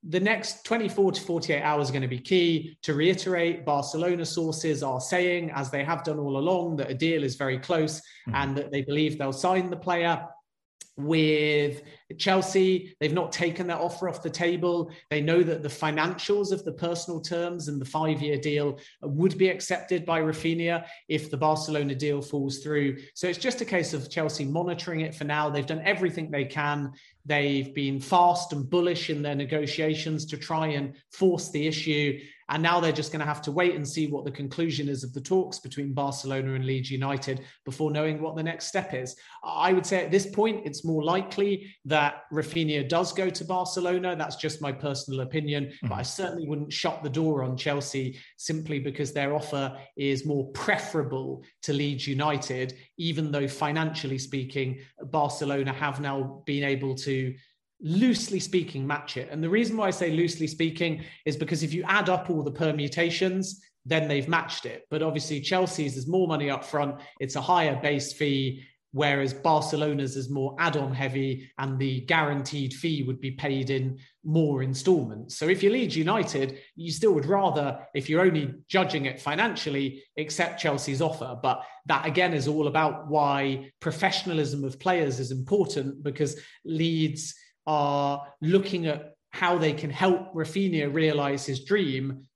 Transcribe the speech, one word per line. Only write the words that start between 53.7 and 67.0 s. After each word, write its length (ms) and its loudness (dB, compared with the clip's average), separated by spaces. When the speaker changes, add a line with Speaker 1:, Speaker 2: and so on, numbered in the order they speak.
Speaker 1:
speaking, 600 -4
Barcelona 720 -2
have 260 -2
now 460 -4
been 180 -2
able 320 0
to, 380 -2
loosely 580 2
speaking, 460 -2
match 320 -4
it. 140 -8
And 120 -4
the 60 0
reason 280 2
why 100 2
I 40 2
say 200 0
loosely 360 0
speaking 560 -2
is 120 0
because 260 -2
if 100 -2
you 140 -2
add 220 4
up 200 2
all 140 0
the 80 -2
permutations, 1120 0
then 220 2
they've 200 0
matched 380 0
it. 240 -8
But 120 -2
obviously 400 -2
Chelsea's 560 0
is 100 -6
more 200 4
money 220 0
up 140 -2
front, 380 -2